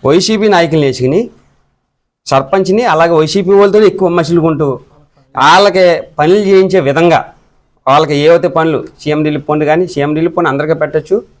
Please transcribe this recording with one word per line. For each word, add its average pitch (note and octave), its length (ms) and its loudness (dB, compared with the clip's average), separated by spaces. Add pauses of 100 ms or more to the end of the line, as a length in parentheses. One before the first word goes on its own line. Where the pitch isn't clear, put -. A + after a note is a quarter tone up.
వైసీపీ G3 400 0
నాయకులు E3 400 0
వేసుకుని C3 320 -2 (1080)
సర్పంచ్ని F#3 540 0 (100)
అలాగే E3+ 260 2
వైసీపీ F3 400 -2
వాళ్ళతో G3+ 200 4 (100)
ఎక్కువ F#3 180 -2 (100)
మసులుకుంటూ D#3 500 -2 (640)
వాళ్ళకి F3+ 520 2 (320)
పనులు F3+ 320 2
చేయించే F#3+ 300 2
విధంగా D3 400 0 (680)
వాళ్ళకి D3 280 2
ఏవైతే E3 340 2
పనులు D#3+ 320 -2 (200)
సీఎం D3+ 240 -4
రిలీఫ్ D3 240 -4
ఫండ్ D3+ 160 -2
కానీ D#3+ 280 0
సీఎం C#3+ 220 -4
రిలీఫ్ E3 220 -2
ఫండ్ E3+ 120 -2
అందరికీ D3 340 -2
పెట్టచ్చు D#3 340 -4 (240)